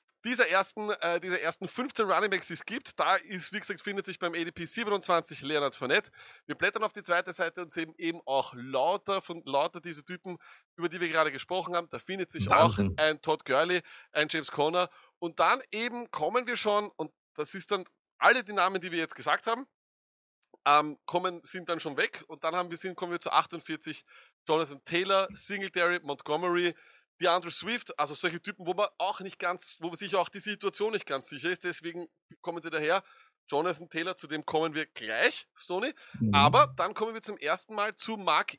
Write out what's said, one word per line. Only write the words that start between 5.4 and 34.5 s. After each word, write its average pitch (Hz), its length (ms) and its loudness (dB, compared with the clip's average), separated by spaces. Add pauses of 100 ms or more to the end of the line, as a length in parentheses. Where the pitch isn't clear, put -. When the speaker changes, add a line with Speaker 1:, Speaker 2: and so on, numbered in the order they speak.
Speaker 1:
Leonard 143 340 0
Fournette. 147 360 2 (340)
Wir 147 100 -6
blättern 208 280 0
auf 214 100 0
die 208 80 -12
zweite 175 320 0
Seite 170 280 -4
und 165 100 -10
sehen 160 260 -6
eben 170 280 -4
auch 135 300 0
lauter 147 680 0
von, 170 240 -10
lauter 147 360 0
diese 151 240 -12
Typen, 180 320 -10 (400)
über 170 100 -2
die 156 140 -2
wir 175 80 0
gerade 156 220 4
gesprochen 175 440 -4
haben. 170 140 -2
Da 127 100 -8
findet 185 320 -6
sich 120 160 -2
Speaker 2:
Wahnsinn. 101 500 6
Speaker 1:
auch 151 60 4
ein 156 180 2
Todd 156 220 0
Gurley, 165 380 4 (300)
ein 151 180 2
James 156 220 -4
Conner. 170 380 2 (300)
Und 170 200 -6
dann 208 220 6 (100)
eben 233 400 -4
kommen 214 360 0
wir 233 100 -2
schon, 208 380 2
und 156 160 -8 (240)
das 151 180 -6
ist 190 180 -6
dann 190 140 -2 (320)
alle 233 260 6
die 202 100 -10
Namen, 190 280 2
die 175 100 -8
wir 170 80 -2
jetzt 160 160 -4
gesagt 151 320 0
haben, 233 180 -2 (1000)
ähm, 147 400 4
kommen, 180 380 -2
sind 180 240 -10
dann 165 140 -2
schon 143 160 -6
weg. 180 300 -2
Und 160 180 -10
dann 160 100 0
haben 180 140 -2
wir, 165 80 -8
sind, 185 180 -8
kommen 175 160 -6
wir 175 80 -4
zu - 120 -6
achtundvierzig, 156 760 -2 (420)
Jonathan 151 380 0
Taylor, 190 480 2
Singletary, 180 680 0
Montgomery, 170 720 0 (480)
DeAndre 170 300 2
Swift, 220 460 -6
also 147 180 -2
solche 170 260 -4
Typen, - 240 -12
wo 175 80 0
man 196 140 2 (100)
auch 190 240 -2
nicht 190 180 -12
ganz, - 400 -4
wo 160 80 -6
man 175 80 -6
sich 190 200 -4
auch 175 140 2
die 196 100 -12
Situation 202 520 -2
nicht 208 140 -2
ganz 135 240 -4
sicher 147 200 -6
ist. 180 140 -4
Deswegen 170 440 -6 (340)
kommen 170 200 -6
sie 160 80 -10
daher. 160 340 2 (460)
Jonathan 165 400 0
Taylor, 170 280 -4
zu 160 100 -16
dem 147 180 -6
kommen 160 280 0